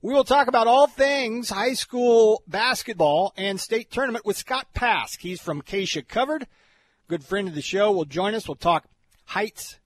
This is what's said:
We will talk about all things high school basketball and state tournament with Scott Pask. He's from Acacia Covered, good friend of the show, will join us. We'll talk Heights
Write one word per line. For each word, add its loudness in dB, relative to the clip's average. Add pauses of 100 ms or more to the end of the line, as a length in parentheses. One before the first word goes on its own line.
We -4
will 4
talk 4
about 4
all 6
things 0
high -2
school 4
basketball 0
and -4
state -4
tournament -4
with -2
Scott -6
Pask. -2
He's -10
from -6
Acacia -4
Covered, -4 (600)
good -6
friend -4
of -10
the -6
show, 0
will -2
join -4
us. -6
We'll -10
talk 0 (400)
Heights -8